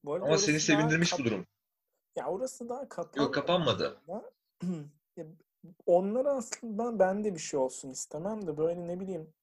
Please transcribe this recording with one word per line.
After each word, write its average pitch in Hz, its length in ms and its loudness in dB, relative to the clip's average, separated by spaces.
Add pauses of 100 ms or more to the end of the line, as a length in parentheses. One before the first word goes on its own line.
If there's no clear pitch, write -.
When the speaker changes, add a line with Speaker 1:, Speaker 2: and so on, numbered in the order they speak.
Speaker 1:
Bu 143 100 -4
arada 180 120 -2
Speaker 2:
Ama 151 120 6
seni 151 160 4
Speaker 1:
orası 156 140 2
daha 156 220 6
Speaker 2:
sevindirmiş 165 200 4
Speaker 1:
kap-, 180 100 -2
Speaker 2:
bu 135 40 -4
durum. - 220 0 (720)
Speaker 1:
ya 127 120 -4
orası 240 400 -6
daha 247 200 -8
kapanmadı 160 360 -4
Speaker 2:
Yok, - 100 -2
kapanmadı. 139 760 0
Speaker 1:
aslında. 202 240 -12 (280)
<clears throat> 160 400 -8 (160)
Ya, 165 100 -10 (600)
onlar 196 400 4
aslında 233 720 -4
ben 190 260 4
de 208 100 -2
bir 160 60 -8
şey 151 200 -2
olsun 131 300 -2
istemem 190 560 -8
de 151 100 -4
böyle 170 320 -2
ne 180 120 -6
bileyim 180 420 -8